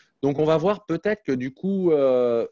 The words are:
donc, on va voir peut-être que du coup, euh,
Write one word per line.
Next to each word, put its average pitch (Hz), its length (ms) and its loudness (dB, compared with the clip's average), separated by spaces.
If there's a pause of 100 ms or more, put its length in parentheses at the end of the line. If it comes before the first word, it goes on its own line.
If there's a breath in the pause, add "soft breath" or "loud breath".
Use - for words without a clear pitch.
(220 loud breath)
donc, 139 180 -2
on 156 60 2
va 160 100 2
voir 185 300 -2
peut-être 202 380 -4
que 139 100 -2
du 131 200 -4
coup, 185 380 -2
euh, 123 600 2